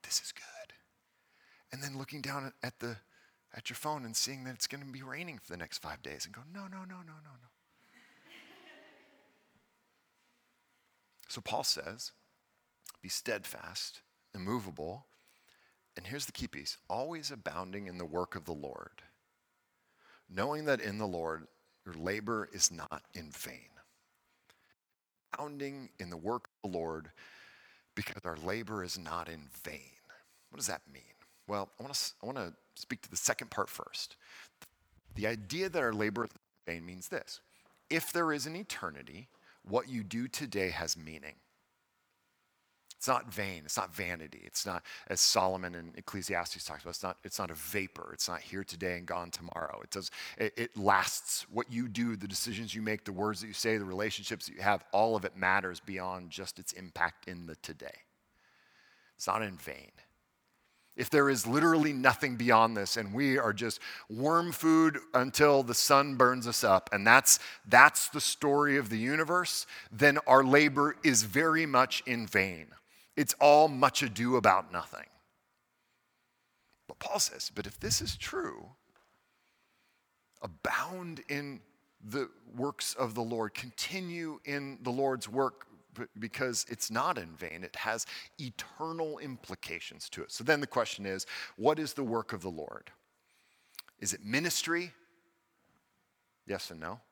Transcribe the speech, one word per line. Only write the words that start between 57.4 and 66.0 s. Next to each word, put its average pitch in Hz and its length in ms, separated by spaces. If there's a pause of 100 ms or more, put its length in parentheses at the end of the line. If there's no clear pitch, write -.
the 80 160
today. - 380 (1160)
It's - 100
not 98 140
in 98 160
vain. 69 360 (1040)
If 117 140
there 143 220
is 113 160
literally 156 480
nothing 127 420
beyond 113 400
this 101 220
and 101 160
we 135 240
are 113 160
just 107 260 (300)
worm 160 420
food 160 460 (160)
until 139 480
the 120 100
sun 139 440